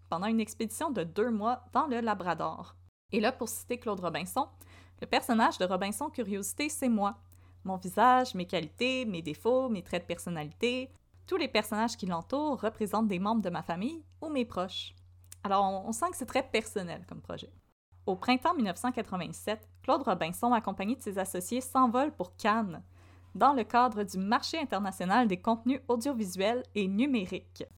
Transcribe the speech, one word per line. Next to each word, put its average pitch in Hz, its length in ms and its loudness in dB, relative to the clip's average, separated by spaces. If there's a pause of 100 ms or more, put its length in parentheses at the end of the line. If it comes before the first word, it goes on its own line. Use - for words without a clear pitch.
pendant 180 160 -2
une 226 140 2
expédition 226 500 -4
de 208 140 0
deux 247 260 0
mois 226 420 0
dans 285 140 4
le 240 140 -2
Labrador. 170 760 -2 (360)
Et 208 80 2
là, 226 120 4
pour 233 160 -4
citer - 300 -6
Claude 202 220 -4
Robinson, 180 480 -2 (540)
le - 40 -8
personnage 247 540 2
de 185 60 2
Robinson 196 440 -2
Curiosité, 208 600 -4
c'est 269 200 -2
moi. 202 280 2 (460)
Mon 190 120 -4
visage, 247 580 4
mes 175 140 -4
qualités, 247 580 -2
mes 175 160 -4
défauts, 240 480 2
mes 190 140 -2
traits 175 180 -4
de - 60 -12
personnalité, 175 840 -4 (380)
tous 370 100 0
les 320 100 0
personnages 214 480 0
qui 190 120 -6
l'entourent 262 520 -2
représentent 214 480 0
des 185 120 0
membres 208 240 2
de 185 60 -4
ma 165 120 -4
famille 226 420 -6 (180)
ou 311 80 -8
mes 262 160 0
proches. - 500 -6 (480)
Alors, 196 200 4
on, 190 260 0
on - 20 0
sent 339 180 0
que 349 80 -6
c'est 247 80 -6
très 262 160 0
personnel 190 680 -4
comme 170 140 -14
projet. - 300 -12 (560)
Au 190 80 0
printemps 254 400 2
mille 247 100 0
neuf 175 120 -2
cent 254 140 -4
quatre-vingt-sept, 208 800 -6 (140)
Claude 277 180 4
Robinson, 185 520 0
accompagné 208 420 0
de - 60 -8
ses 196 180 -4
associés, 185 420 -4
s'envole 254 500 4
pour - 240 -6
Cannes, 208 460 0 (540)
dans 247 180 6
le 233 100 2
cadre 220 400 4
du 185 140 -6
marché 233 400 0
international 202 720 2
des 185 120 0
contenus 233 500 0
audiovisuels 226 760 0 (100)
et 202 140 2
numériques. 202 800 0 (120)